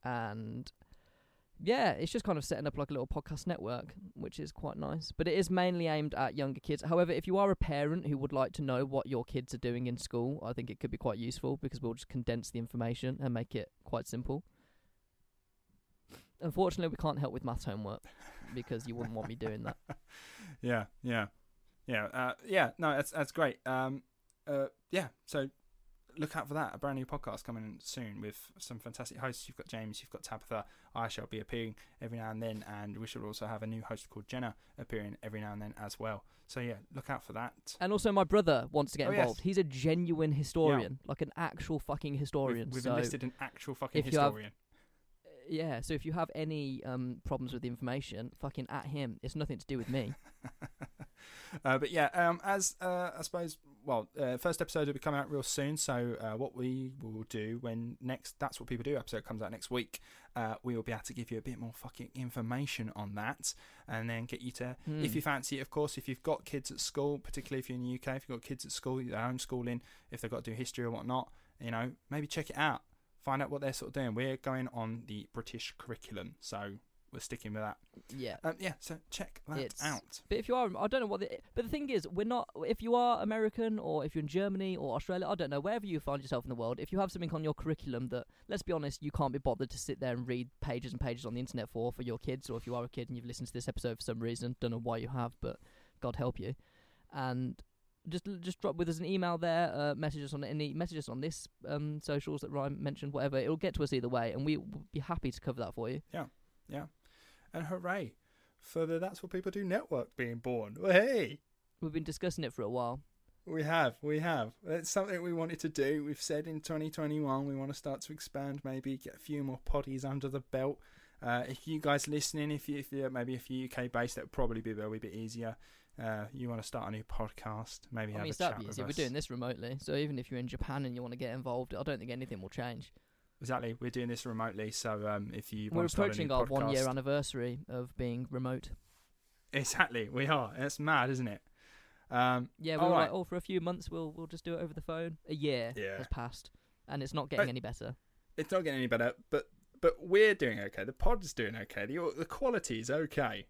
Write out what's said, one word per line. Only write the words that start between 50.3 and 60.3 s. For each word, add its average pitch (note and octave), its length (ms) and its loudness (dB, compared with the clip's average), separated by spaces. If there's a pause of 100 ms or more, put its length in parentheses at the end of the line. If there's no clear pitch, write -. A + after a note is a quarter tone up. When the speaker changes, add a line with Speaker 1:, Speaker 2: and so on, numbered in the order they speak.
Speaker 2:
<laughs> B2 100 -12 (1120)
Uh, C3+ 140 6
but C3+ 140 2
yeah, D#3 220 6
um, E3+ 300 6
as, G3 360 2
uh, F3+ 360 0
I D#3+ 60 -6
suppose, E3+ 360 -4 (260)
well, A#2+ 240 2 (120)
uh, B2+ 180 4
first E3+ 220 2
episode D3+ 280 2
will C#3+ 40 0
be C#3 60 -2
coming C#3+ 220 2
out C#3 100 -2
real C#3+ 140 0
soon. D3 320 0
So, A#2+ 440 2
uh, A2 160 -2
what B2+ 200 -2
we C3 440 -2
will A2 280 -6
do A2 320 -2
when A#2 400 -4
next B2+ 400 -6
That's C#3 180 -2
What A#2 100 -12
People A#2 140 -2
Do C#3 140 0
episode A2+ 280 -4
comes A2 160 -6
out G#2 120 -4
next G#2+ 180 -10
week, B2 300 -2 (340)